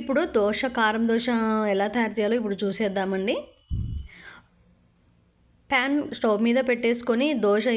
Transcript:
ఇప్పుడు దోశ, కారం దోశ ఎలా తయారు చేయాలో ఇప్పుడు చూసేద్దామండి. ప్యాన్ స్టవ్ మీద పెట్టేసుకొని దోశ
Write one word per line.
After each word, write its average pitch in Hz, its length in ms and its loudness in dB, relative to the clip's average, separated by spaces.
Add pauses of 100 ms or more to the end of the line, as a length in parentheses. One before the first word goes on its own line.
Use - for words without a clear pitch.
ఇప్పుడు 269 220 0 (160)
దోశ, 208 240 0 (160)
కారం 220 340 2
దోశ 233 160 0 (460)
ఎలా 196 240 0
తయారు 214 220 0
చేయాలో 214 200 2
ఇప్పుడు 196 240 -4
చూసేద్దామండి. 190 720 -2 (2500)
ప్యాన్ 269 260 2 (180)
స్టవ్ 214 300 2
మీద 240 100 4 (140)
పెట్టేసుకొని 240 560 0 (180)
దోశ 208 200 2 (100)